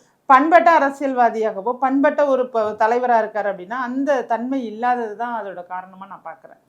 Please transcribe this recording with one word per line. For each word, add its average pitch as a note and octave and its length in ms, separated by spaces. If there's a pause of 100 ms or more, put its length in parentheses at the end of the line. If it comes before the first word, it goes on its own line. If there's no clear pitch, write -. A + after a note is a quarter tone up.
(260)
பண்பட்ட E4 540
அரசியல்வாதியாகவோ A#3+ 920
பண்பட்ட C#4 520
ஒரு C4 240
ப-, G#3+ 300
தலைவரா A#3+ 400
இருக்காரு G#3 280
அப்படின்னா F#3+ 260
அந்த C4 500
தன்மை A#3+ 420
இல்லாதது A3+ 500
தான் A#3 280
அதோட F3+ 220
காரணமா F#3 400
நான் F#3 200
பார்க்குறேன். - 440